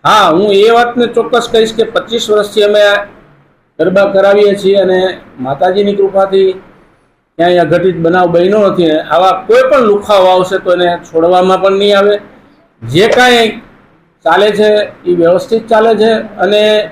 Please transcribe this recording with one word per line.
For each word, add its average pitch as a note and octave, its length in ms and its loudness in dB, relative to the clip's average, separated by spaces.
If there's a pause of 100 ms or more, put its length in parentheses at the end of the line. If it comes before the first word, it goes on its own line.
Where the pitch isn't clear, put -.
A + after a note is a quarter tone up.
હા, F#3+ 260 2
હું G3 240 0
એ G#3 160 4
વાતને A#3+ 360 0
ચોક્કસ A#3 440 -4
કહીશ A3 240 0
કે A3+ 100 -2
પચીસ A3 460 -6
વર્ષથી G#3 340 -2
અમે G#3 200 2 (920)
ગરબા F#3 340 0
કરાવીએ G3+ 420 2
છીએ G3 280 0
અને F#3 180 0 (400)
માતાજીની F#3+ 580 -2
કૃપાથી F#3+ 500 0 (920)
ક્યાંય F3 240 2
અઘટિત F3 340 0
બનાવ E3+ 340 0
બન્યો F#3+ 380 2
નથી. E3+ 260 0 (160)
આવા F3+ 240 2 (120)
કોઈ B3+ 240 2
પણ C4 160 2
લુખાઓ G3+ 400 0
આવશે F#3 320 0
તો F3+ 140 -6
એને F3 160 0 (160)
છોડવામાં F3+ 560 0
પણ G3 180 0
નહીં G3+ 180 0
આવે. G3+ 180 2 (680)
જે D#3 260 0
કાંઈ A#3+ 540 0 (600)
ચાલે F#3 280 2
છે G#3+ 160 0 (360)
એ F3 100 -2
વ્યવસ્થિત F3+ 540 0
ચાલે A3+ 280 2
છે A3 140 0 (280)
અને G#3 240 0 (300)